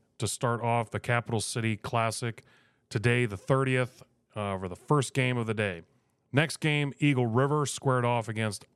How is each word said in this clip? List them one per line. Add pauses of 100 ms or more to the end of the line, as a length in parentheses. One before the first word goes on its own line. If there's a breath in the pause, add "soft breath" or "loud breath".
(180)
to
start
off
the
Capital
City
Classic (460 soft breath)
today,
the
thirtieth, (320)
uh,
for
the
first
game
of
the
day. (500)
Next
game,
Eagle
River
squared
off
against (120)